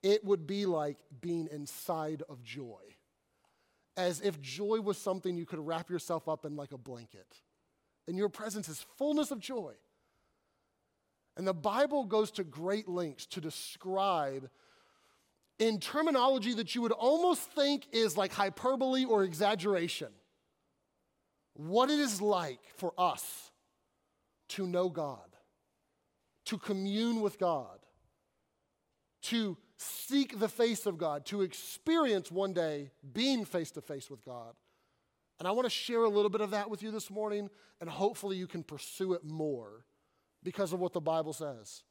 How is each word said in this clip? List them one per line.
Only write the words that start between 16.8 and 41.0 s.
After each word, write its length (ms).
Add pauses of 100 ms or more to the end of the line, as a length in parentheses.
would 100
almost 480
think 500
is 240
like 160
hyperbole 720
or 220
exaggeration, 840 (1500)
what 360
it 80
is 200
like 400 (180)
for 200
us 540 (1000)
to 160
know 240
God, 480 (1080)
to 120
commune 640
with 160
God, 400 (1400)
to 340 (220)
seek 600
the 100
face 380
of 100
God, 300
to 160
experience 880
one 220
day 360 (240)
being 320
face 260
to 100
face 280
with 160
God. 300 (840)
And 100
I 40
want 160
to 20
share 340
a 60
little 220
bit 100
of 100
that 200
with 100
you 80
this 220
morning, 400 (280)
and 80
hopefully 480
you 120
can 160
pursue 500
it 100
more 600 (560)
because 320
of 60
what 140
the 80